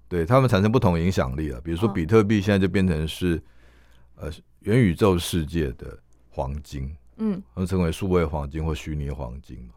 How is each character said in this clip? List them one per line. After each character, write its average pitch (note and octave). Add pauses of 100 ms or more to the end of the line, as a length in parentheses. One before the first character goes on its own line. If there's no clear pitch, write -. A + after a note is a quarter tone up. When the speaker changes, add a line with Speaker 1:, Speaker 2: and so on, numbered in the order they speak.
Speaker 1:
对。 F2
对， E2
他 B2
们 C3
产 F#2+
生 G#2+
不 A#2+
同 F2
影 E2+
响 C#2
力 D#2
了。 B1+
比 E2
如 E2
说 G#2+
比 F#2+
特 A2
币 G#2
现 G2+
在 G2
就 F#2+
变 F#2+
成 D#2+
是， E2+ (720)
Speaker 2:
哦。 -
Speaker 1:
呃， D#2+ (280)
元 G#2+
宇 G2
宙 F#2+
世 E2+
界 D2+
的 - (320)
黄 C#2
金。 C2+ (280)
Speaker 2:
嗯。 G3+ (100)
Speaker 1:
他 -
们 F#2+
称 F#2
为 E2
数 F#2
位 F2+
黄 D2
金 D#2
或 D#2+
虚 D2+
拟 C#2+
黄 C2+
金 -
嘛。 -